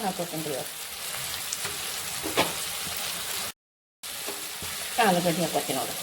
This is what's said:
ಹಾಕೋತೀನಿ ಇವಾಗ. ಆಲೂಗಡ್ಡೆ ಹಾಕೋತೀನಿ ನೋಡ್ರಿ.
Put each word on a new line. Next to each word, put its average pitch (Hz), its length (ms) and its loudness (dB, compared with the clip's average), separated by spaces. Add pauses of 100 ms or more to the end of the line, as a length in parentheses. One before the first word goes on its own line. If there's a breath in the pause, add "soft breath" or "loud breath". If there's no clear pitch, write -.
ಹಾಕೋತೀನಿ 160 460 0
ಇವಾಗ. 131 160 0 (4000)
ಆಲೂಗಡ್ಡೆ 175 380 6
ಹಾಕೋತೀನಿ 147 340 2
ನೋಡ್ರಿ. 120 240 0